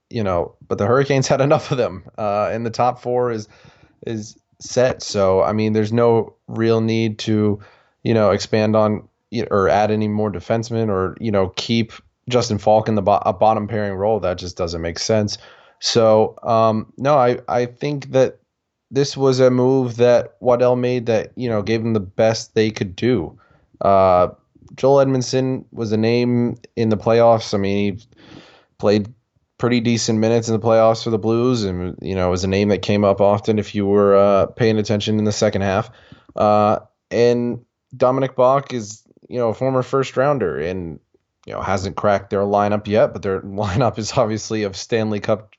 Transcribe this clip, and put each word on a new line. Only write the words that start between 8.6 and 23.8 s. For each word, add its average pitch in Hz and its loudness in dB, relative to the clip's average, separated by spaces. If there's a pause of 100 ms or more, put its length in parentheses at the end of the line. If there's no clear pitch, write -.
on 107 0 (220)
y-, 113 -4
or 95 2
add 104 2
any 107 -2
more 107 -2
defensemen 113 -4
or, 92 -4
you 113 -4
know, 98 0
keep 117 -4 (360)
Justin 117 0
Falk 107 2
in 110 0
the 104 0
bo-, 98 2
a 107 0
bottom 107 0
pairing 104 -6
role. 104 -2
That 90 -4
just 90 -12
doesn't 87 -6
make 85 -6
sense. 107 -2 (400)
So, 110 2
um, 113 0
no, 143 0
I, 123 2
I 123 -2
think 135 -8
that 127 2 (520)
this 135 -2
was 135 2
a 131 6
move 127 0
that 120 2
Waddell 123 2
made 123 -2
that, 110 0
you 123 -4
know, 107 -2
gave 113 -2
them 113 -2
the 110 0
best 110 -2
they 110 2
could 98 -8
do. 110 -2 (420)